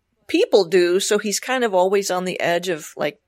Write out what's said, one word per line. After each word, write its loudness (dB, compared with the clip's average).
people 2
do. 2
So 0
he's -2
kind -2
of -2
always 2
on -2
the -6
edge -2
of, -8
like, -6